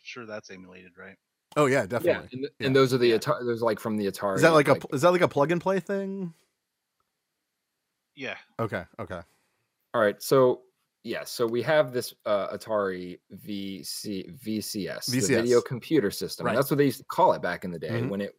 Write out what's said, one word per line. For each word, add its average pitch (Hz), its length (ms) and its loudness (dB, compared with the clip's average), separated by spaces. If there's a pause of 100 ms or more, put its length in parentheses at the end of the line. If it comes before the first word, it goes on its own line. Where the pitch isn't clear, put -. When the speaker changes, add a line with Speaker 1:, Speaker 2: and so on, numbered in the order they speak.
Speaker 1:
sure 120 220 -14
that's 107 240 -12
emulated, 92 480 -20
right? 95 180 -18 (420)
Speaker 2:
Oh, 147 100 4
yeah, 131 140 2
Speaker 3:
Yeah, 104 40 -2
Speaker 2:
definitely. 117 480 -2
Speaker 3:
and 127 80 -8
th-, 143 180 -8
Speaker 2:
Yeah. - 80 -2
Speaker 3:
and 131 80 2
those 131 180 6
are 135 40 2
the 120 120 6
Speaker 1:
Yeah. 113 80 4
Speaker 3:
Atari, 123 280 -2
those, 117 160 -2
like, 113 180 0
from 110 160 -4
the 104 120 0
Atari, 98 300 -2
Speaker 2:
Is 127 40 2
that 160 120 6
like 151 140 6
a 143 60 6
Speaker 3:
like - 80 0
Speaker 2:
pl-, - 140 -12
is 131 80 -2
that 175 80 6
like 180 100 4
a 160 60 4
plug 143 240 2
and 175 100 0
play 190 180 0
thing? 196 540 -6 (1800)
Speaker 1:
Yeah. 107 220 -10 (220)
Speaker 2:
Okay, 107 240 -4 (160)
okay. 92 220 -10 (720)
Speaker 3:
All 120 80 4
right, 104 200 2
so, 131 420 4 (400)
yeah, 92 200 -6
so - 240 -4
we 120 140 -2
have 143 320 2
this, 123 200 -6 (120)
uh, 101 320 -2
Atari 95 640 -4 (120)
V 98 520 -10
C, - 460 -10 (120)
V 107 180 -4
C 95 300 -6
S, - 160 -10
the 123 80 -4
Speaker 2:
V 127 80 0
C 110 140 2
S. 113 60 2
Speaker 3:
video 120 200 4
computer 117 500 0
system. - 340 -8
Speaker 2:
Right. 110 100 0
Speaker 3:
That's 135 140 2
what 151 80 0
they 143 80 4
used 131 140 0
to - 60 -20
call 170 280 2
it - 80 -4
back 87 220 -4
in 92 80 -6
the 85 80 -8
day 78 100 -8
Speaker 2:
Mm-hmm. 117 200 -2
Speaker 3:
when 98 120 -4
it 101 180 -6